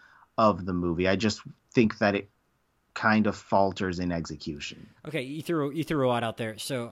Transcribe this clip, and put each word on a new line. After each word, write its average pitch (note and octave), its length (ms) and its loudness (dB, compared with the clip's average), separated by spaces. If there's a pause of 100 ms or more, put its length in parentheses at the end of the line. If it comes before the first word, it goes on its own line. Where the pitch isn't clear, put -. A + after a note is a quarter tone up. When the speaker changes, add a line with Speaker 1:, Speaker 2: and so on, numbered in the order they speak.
(380)
Speaker 1:
of G2 280 4
the F#2 80 -2
movie. F2 340 0
I F#2+ 80 4
just G#2 260 0 (320)
think A2+ 260 4
that G2+ 160 2
it - 140 -6 (640)
kind A2 340 2
of G2 80 0
falters F#2+ 640 0
in F2+ 120 -2
execution. D#2+ 760 -8 (200)
Speaker 2:
Okay, D3+ 140 -6
you C#3+ 200 -10
threw, D3 300 -2
you D3+ 120 -4
threw C#3+ 240 0
a - 20 4
lot A#2+ 140 2
out A2+ 140 -4
there. A2 200 -6
So A#2+ 340 -6